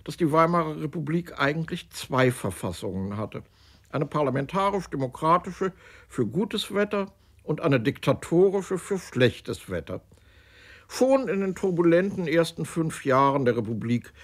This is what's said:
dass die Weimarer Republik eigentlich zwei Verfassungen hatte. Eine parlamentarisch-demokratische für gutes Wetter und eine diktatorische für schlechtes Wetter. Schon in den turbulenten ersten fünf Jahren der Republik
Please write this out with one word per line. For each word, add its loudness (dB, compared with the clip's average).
dass -10
die 0
Weimarer 2
Republik -4
eigentlich -2
zwei 2
Verfassungen -6
hatte. -8
Eine -2
parlamentarisch-demokratische -2
für -2
gutes -4
Wetter -2
und -4
eine 4
diktatorische 0
für -4
schlechtes -2
Wetter. -8
Schon 2
in -2
den -2
turbulenten 2
ersten 2
fünf -4
Jahren 4
der 2
Republik -2